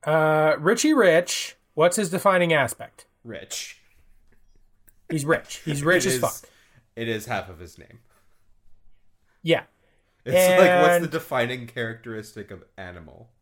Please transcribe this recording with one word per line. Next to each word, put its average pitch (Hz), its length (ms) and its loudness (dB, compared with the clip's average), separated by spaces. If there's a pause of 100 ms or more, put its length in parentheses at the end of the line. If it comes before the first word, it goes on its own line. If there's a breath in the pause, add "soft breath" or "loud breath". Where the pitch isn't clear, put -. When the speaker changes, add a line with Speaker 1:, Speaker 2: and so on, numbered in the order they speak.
Speaker 1:
Uh, 156 560 2
Richie 240 340 0
Rich, 180 600 2 (200)
what's 175 220 2
his 202 120 -2
defining 180 420 2
aspect? 131 540 -4 (180)
Speaker 2:
Rich. - 560 -14 (1300)
Speaker 1:
He's 151 140 -4
rich. - 400 -4
He's 143 200 -6
rich 165 220 2
Speaker 2:
<laughs> - 0 -
It 190 40 0
Speaker 1:
as 131 60 0
Speaker 2:
is, 123 60 -2
Speaker 1:
fuck. - 280 -6 (460 soft breath)
Speaker 2:
it 113 120 -8
is 110 200 -6
half 98 220 -6
of 85 100 -20
his 85 180 -20
name. - 220 -20 (1400)
Speaker 1:
Yeah. 160 200 0 (600)
Speaker 2:
It's 175 100 -2 (240)
like, 180 220 6
what's 175 160 4
the 170 60 0
Speaker 1:
And 151 80 -6
Speaker 2:
defining 127 560 -4
characteristic 113 840 -12
of 95 120 -18 (140)
animal? 90 520 -20 (120)